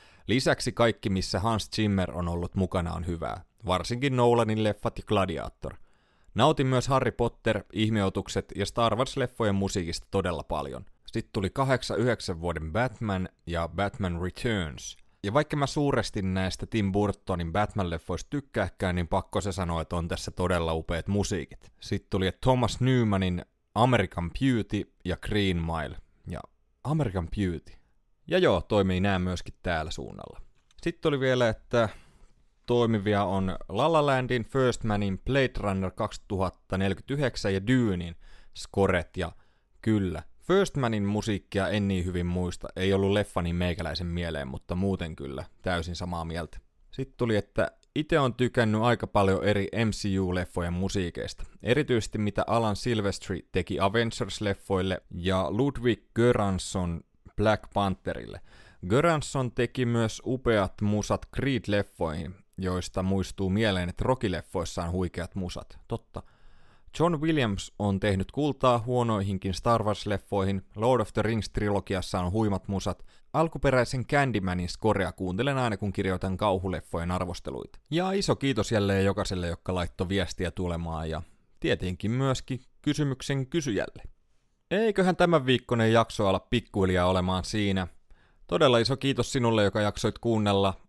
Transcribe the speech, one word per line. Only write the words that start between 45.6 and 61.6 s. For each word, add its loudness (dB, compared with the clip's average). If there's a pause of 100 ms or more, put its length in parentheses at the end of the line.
täysin -4
samaa -6
mieltä. -8 (320)
Sitten -10
tuli, 2
että 0 (260)
ite 2
on 2
tykännyt 2
aika 2
paljon 2
eri 2 (160)
M 2
C -2
U-leffojen -2
musiikeista, -4 (180)
erityisesti 0
mitä 0
Alan 0
Silvestri -2
teki -2
Avengers-leffoille 0
ja 0
Ludwig 0 (140)
Göransson 2 (360)
Black 4 (120)
Pantherille. -2 (480)
Göransson 2
teki -2
myös 0
upeat 0
musat 0 (100)
Creed-leffoihin, -2 (240)